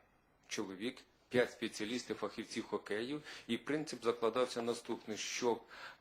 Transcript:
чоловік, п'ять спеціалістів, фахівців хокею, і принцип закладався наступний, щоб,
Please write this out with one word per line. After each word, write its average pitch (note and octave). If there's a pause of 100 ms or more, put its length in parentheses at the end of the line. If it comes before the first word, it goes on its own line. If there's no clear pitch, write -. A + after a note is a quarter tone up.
(480)
чоловік, G2 (260)
п'ять A#2+
спеціалістів, A2
фахівців G#2
хокею, A#2+ (240)
і A#2
принцип D3
закладався A#2
наступний, A#2
щоб, - (380)